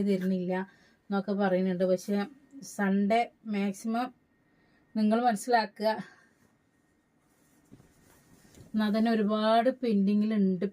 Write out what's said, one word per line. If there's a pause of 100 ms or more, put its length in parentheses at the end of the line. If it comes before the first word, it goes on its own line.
തരുന്നില്ല (560)
എന്നൊക്കെ
പറയുന്നുണ്ട്.
പക്ഷേ (580)
സൺഡേ (340)
മാക്സിമം (880)
നിങ്ങൾ (100)
മനസ്സിലാക്കുക. (2750)
എന്നാൽ
തന്നെ
ഒരുപാട് (140)
പെൻഡിങ്ങിലുണ്ട്,